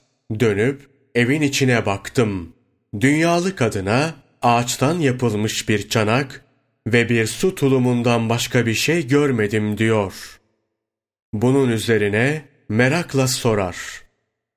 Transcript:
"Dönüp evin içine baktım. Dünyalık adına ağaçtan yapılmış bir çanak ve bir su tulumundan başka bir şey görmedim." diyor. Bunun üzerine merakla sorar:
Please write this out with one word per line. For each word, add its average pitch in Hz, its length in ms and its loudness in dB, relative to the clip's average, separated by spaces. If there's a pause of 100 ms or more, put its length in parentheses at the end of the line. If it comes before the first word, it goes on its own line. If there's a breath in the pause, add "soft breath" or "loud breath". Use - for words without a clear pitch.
(400)
"Dönüp 117 500 0 (260)
evin 123 260 2
içine 131 440 2
baktım. 98 680 -2 (460)
Dünyalık 170 640 0
adına 113 540 -2 (260)
ağaçtan 123 580 0
yapılmış 120 680 -2
bir 104 200 -2
çanak 113 540 -2 (440)
ve 110 220 2
bir 117 180 2
su 185 280 -2
tulumundan 123 760 2
başka 117 360 0
bir 113 80 0
şey 151 340 -2
görmedim." 110 720 0
diyor. 110 600 -2 (960)
Bunun 127 360 2
üzerine 113 720 0 (280)
merakla 131 580 0
sorar: 104 500 -2 (800)